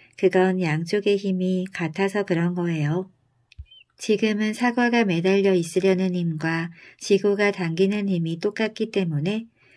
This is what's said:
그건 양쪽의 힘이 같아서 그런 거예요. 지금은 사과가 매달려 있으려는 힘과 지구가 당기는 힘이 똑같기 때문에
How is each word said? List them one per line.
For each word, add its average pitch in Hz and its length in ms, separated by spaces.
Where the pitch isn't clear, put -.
그건 185 440
양쪽의 175 560
힘이 185 560
같아서 196 500
그런 175 300
거예요. 170 560
지금은 214 560
사과가 240 520
매달려 190 480
있으려는 180 600
힘과 165 560
지구가 202 520
당기는 196 580
힘이 170 300
똑같기 220 520
때문에 185 560